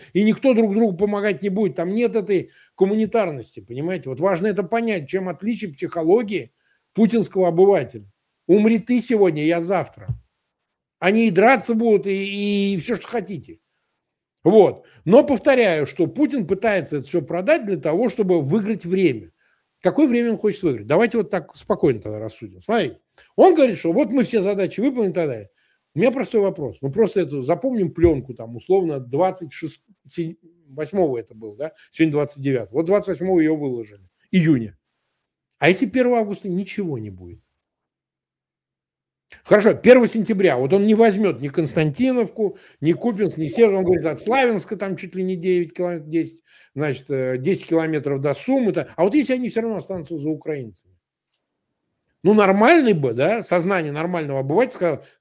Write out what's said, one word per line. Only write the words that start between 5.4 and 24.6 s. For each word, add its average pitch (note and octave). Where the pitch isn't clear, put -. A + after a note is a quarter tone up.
психологии F3
путинского F#3+
обывателя. E3
«Умри G#3+
ты B3
сегодня, F#3
я E3+
завтра». E3+
Они G#3+
и A3
драться A3
будут, A3
и, G3
и F#3+
все, F#3+
что -
хотите. F#3
Вот. D#3+
Но A3+
повторяю, A3+
что E3
Путин A#3+
пытается F#3+
это C3+
все F3
продать F#3+
для G3
того, E3
чтобы F3+
выиграть F#3+
время. E3+
Какое F#3
время A#3+
он G#3
хочет -
выиграть? A#2+
Давайте G#3
вот G3
так -
спокойно D3
тогда G#2+
рассудим. G#2
Смотрите, G3+
он F4
говорит, B3+
что E3
вот G#3
мы C4
все G#3+
задачи F#3+